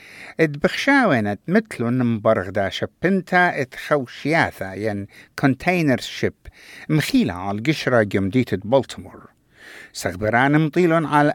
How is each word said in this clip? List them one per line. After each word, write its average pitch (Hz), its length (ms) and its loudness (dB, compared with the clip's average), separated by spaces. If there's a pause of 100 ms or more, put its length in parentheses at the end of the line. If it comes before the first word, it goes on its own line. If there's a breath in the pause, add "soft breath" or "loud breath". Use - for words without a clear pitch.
(400 loud breath)
اد 147 200 0
بخشاونت 170 880 2
متلون 127 560 0
مبرغدا 104 680 0
شبنتا 180 920 0
اد - 140 -8 (120)
خوشياثا 135 840 -2
ين 101 340 -6 (320 loud breath)
كونتينر 143 600 2
شيب - 340 -6 (560 loud breath)
مخيلة 156 440 2
على 98 240 -6
القشرة 123 460 2
جمديتة 101 540 0
بولتمور. 104 720 -4 (680 loud breath)
سخبران 113 680 0
مطيلون 165 440 2
على 147 300 2